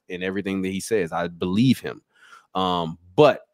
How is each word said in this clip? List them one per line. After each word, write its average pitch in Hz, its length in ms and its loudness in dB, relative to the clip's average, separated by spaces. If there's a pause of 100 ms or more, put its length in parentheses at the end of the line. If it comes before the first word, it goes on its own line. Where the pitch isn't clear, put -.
in 90 120 -10
everything 95 400 -4
that 95 80 -4
he 95 100 -4
says. 87 320 -2
I 87 160 -4
believe 92 520 0
him. 62 240 -12 (500)
Um, 87 460 -2 (160)
but 147 380 6